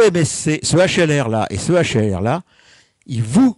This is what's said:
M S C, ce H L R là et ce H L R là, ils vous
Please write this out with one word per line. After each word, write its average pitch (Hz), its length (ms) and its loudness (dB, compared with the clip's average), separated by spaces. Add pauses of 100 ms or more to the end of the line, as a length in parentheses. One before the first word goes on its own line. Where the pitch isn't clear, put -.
M 180 80 0
S 165 140 0
C, 156 340 -4
ce - 140 0
H 185 220 2
L 151 220 2
R 117 80 -4
là 110 200 -2
et 98 80 -8
ce - 160 -2
H 165 240 0
L 107 180 0
R 87 60 -4
là, 123 220 -2 (600)
ils 117 160 -6
vous 190 360 2